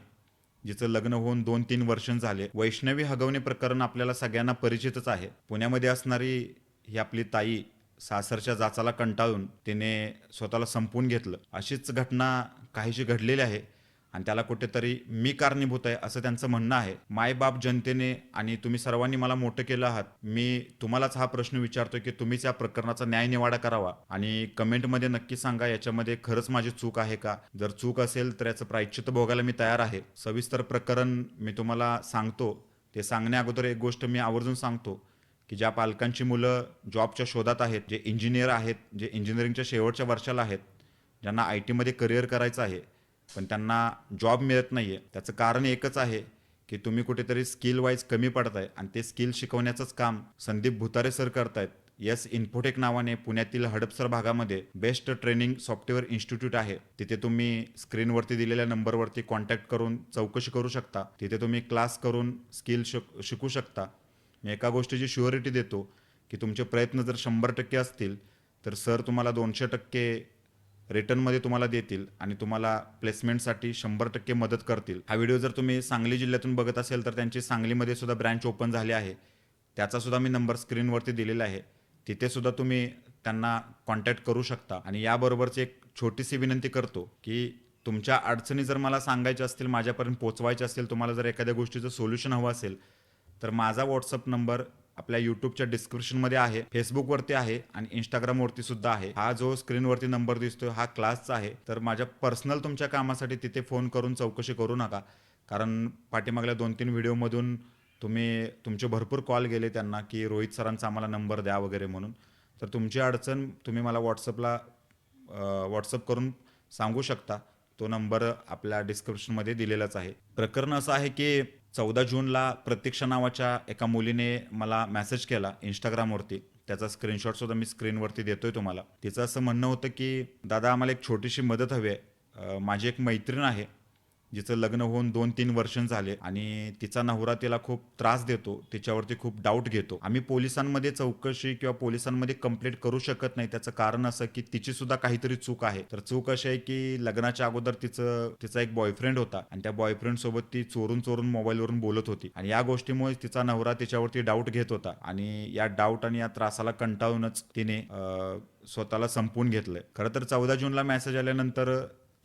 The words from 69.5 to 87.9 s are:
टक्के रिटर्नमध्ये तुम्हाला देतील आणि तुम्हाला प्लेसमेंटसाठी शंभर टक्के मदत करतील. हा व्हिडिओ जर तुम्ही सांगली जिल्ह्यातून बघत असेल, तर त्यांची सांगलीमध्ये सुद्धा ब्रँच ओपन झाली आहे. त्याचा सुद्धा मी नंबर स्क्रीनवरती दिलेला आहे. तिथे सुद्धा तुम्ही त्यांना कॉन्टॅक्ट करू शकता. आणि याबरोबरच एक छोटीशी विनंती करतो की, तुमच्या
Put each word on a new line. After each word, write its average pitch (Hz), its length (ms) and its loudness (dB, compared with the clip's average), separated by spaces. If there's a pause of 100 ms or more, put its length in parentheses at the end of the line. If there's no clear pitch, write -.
टक्के 120 640 -2 (600)
रिटर्नमध्ये 127 500 2
तुम्हाला 123 280 2
देतील 101 380 -2 (140)
आणि 101 160 -4
तुम्हाला 110 420 0
प्लेसमेंटसाठी 117 960 -2
शंभर 110 340 -2
टक्के 120 260 -2
मदत 117 220 2 (120)
करतील. 98 420 -2
हा 110 60 2
व्हिडिओ 117 220 6
जर 127 140 0
तुम्ही 127 300 2
सांगली 120 360 2
जिल्ह्यातून 127 380 2
बघत 120 220 2
असेल, 123 280 0
तर 117 100 -2
त्यांची 120 260 -2
सांगलीमध्ये 120 540 2
सुद्धा 120 200 -2
ब्रँच 113 300 0
ओपन 117 260 0
झाली 113 200 0
आहे. 104 220 0 (600)
त्याचा 104 240 0
सुद्धा 123 200 0
मी 131 100 2
नंबर 120 260 2
स्क्रीनवरती 120 560 0
दिलेला 113 320 0
आहे. 98 160 -2 (480)
तिथे 113 220 -2
सुद्धा 123 220 0
तुम्ही 127 360 0 (360)
त्यांना 113 380 0 (260)
कॉन्टॅक्ट 113 360 0
करू 123 180 2
शकता. 120 440 -6
आणि 101 160 -4
याबरोबरच 123 580 4
एक 127 220 -4 (180)
छोटीशी 123 380 0
विनंती 131 320 0
करतो 107 420 -4 (120)
की, 117 360 -2 (260)
तुमच्या 110 380 2